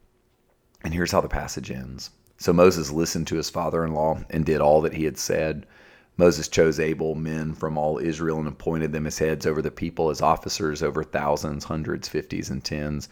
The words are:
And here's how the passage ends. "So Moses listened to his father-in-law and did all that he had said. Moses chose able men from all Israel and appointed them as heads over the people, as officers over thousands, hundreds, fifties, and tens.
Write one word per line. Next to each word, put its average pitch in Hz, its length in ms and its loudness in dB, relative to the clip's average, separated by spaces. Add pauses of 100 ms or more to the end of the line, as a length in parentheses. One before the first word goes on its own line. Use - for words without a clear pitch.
(840)
And 85 120 -4
here's 87 160 0
how 95 100 4
the - 80 0
passage 67 400 -6
ends. 65 400 -10 (300)
"So - 140 2
Moses 85 360 6
listened 80 380 0
to 85 80 -4
his 80 160 -4
father-in-law 80 680 0 (100)
and 80 120 0
did 76 160 2
all 76 220 6
that 80 140 0
he 78 100 0
had 69 140 -4
said. 78 480 -2 (500)
Moses 82 320 6
chose 80 320 4
able 78 340 -2
men 78 380 -4
from 78 240 -4
all 76 200 0
Israel 78 420 -2
and 78 100 -4
appointed 80 420 -2
them 78 160 -4
as - 120 -6
heads 78 260 0
over 78 160 0
the 73 100 -2
people, 82 380 -2
as 71 120 -2
officers 78 600 0
over 76 180 0
thousands, 73 640 -2
hundreds, - 460 -4
fifties, - 400 -6
and 67 120 -6
tens. 73 500 -4